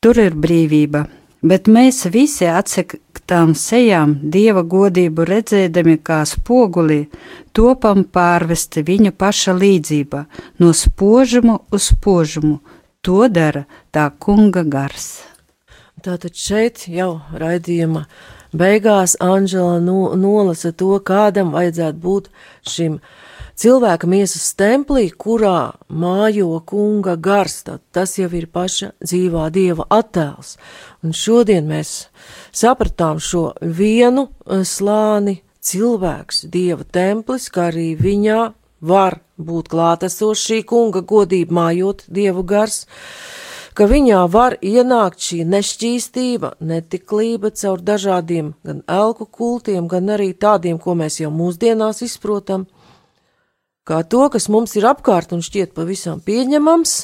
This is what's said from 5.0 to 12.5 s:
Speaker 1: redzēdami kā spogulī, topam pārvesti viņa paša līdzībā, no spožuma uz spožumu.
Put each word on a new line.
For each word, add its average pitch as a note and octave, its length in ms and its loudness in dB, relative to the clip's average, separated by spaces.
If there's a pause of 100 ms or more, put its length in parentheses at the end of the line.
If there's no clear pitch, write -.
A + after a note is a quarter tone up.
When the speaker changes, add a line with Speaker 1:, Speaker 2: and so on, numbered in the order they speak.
Speaker 1:
redzēdami F3+ 720 2
kā D#3 280 -2
spogulī, E3+ 800 0 (400)
topam A3 580 2
pārvesti E3+ 800 0
viņa G3 280 0
paša G3 440 -2
līdzībā, D3+ 640 0 (340)
no E3+ 180 6
spožuma A#3 840 4 (100)
uz - 220 -2
spožumu. D#3 680 2 (440)